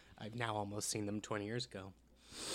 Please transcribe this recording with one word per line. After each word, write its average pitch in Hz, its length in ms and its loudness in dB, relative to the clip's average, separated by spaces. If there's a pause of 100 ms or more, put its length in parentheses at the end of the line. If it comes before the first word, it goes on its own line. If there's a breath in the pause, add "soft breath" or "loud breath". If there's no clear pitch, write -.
(180 loud breath)
I've 107 160 -6
now 117 220 2
almost 104 340 2
seen 107 160 2
them 104 140 2
twenty 104 260 2
years 113 200 0
ago. 95 260 -6 (640 loud breath)